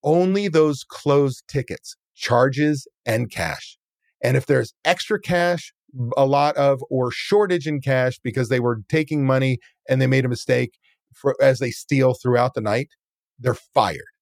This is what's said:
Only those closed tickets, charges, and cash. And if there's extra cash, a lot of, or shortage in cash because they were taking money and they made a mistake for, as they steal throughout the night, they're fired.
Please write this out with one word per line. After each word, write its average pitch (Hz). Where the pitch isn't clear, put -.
Only 185
those 156
closed 139
tickets, -
charges, 135
and 113
cash. -
And 131
if 131
there's 127
extra 180
cash, 175
a 139
lot 143
of, 139
or 127
shortage 180
in 151
cash 127
because 120
they 127
were 120
taking 156
money 131
and 131
they 131
made 131
a -
mistake 123
for, 135
as 131
they 127
steal 131
throughout 123
the 131
night, 110
they're 123
fired. 95